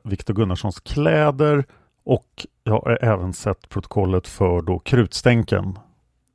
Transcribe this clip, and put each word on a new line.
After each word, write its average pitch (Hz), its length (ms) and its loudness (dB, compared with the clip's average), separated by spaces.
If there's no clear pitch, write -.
Viktor 101 300 -4
Gunnarssons 95 460 -2
kläder, 147 840 2
och - 420 -4
jag 110 80 0
har 117 320 0
även 92 280 0
sett - 360 -6
protokollet 92 600 -2
för 87 340 0
då 87 160 0
krutstänken. 104 1000 0